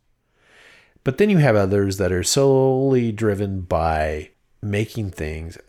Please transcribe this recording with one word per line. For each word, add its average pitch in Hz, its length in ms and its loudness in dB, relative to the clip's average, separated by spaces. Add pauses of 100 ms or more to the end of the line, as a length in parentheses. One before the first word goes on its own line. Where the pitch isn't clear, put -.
(1040)
But 131 160 -4
then 208 100 4
you 196 100 4
have 131 180 4
others 98 400 2
that 92 160 0
are 90 100 0
solely 131 880 2
driven 101 520 -2
by 78 680 -2 (320)
making 104 480 -4
things 80 480 -10 (100)